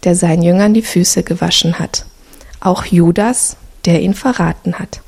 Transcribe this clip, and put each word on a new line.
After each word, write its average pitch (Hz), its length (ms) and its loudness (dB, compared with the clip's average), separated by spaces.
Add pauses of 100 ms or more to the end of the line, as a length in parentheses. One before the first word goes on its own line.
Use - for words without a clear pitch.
der 175 100 4
seinen 170 280 2
Jüngern 190 300 4
die 220 100 4
Füße - 400 0
gewaschen 170 560 -2
hat. - 280 -8 (540)
Auch 185 260 -2
Judas, 180 680 2 (280)
der 170 160 4
ihn 190 140 0
verraten 175 640 -4
hat. - 300 -12